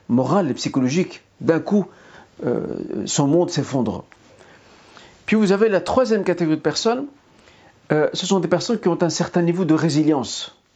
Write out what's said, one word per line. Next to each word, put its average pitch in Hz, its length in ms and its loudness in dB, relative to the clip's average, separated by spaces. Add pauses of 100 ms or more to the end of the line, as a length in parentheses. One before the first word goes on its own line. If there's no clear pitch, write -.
moral 131 420 2
et 113 40 -2
psychologique. 139 680 -2 (200)
D'un 160 180 2
coup, 196 260 0 (600)
euh, - 180 -2 (400)
son - 220 0
monde 170 240 2
s'effondre. 123 540 -4 (1200)
Puis 214 100 2
vous 202 160 4
avez 208 160 2
la 190 120 2
troisième 214 440 0
catégorie 165 320 0
de 151 60 -10
personnes, 233 440 -2 (880)
euh, 151 200 2
ce 180 140 -6
sont 190 140 2
des 165 80 -4
personnes 180 320 0
qui - 80 0
ont 165 140 0
un 170 80 2
certain 175 320 -2
niveau 170 220 0
de 156 100 4
résilience. 147 800 0 (200)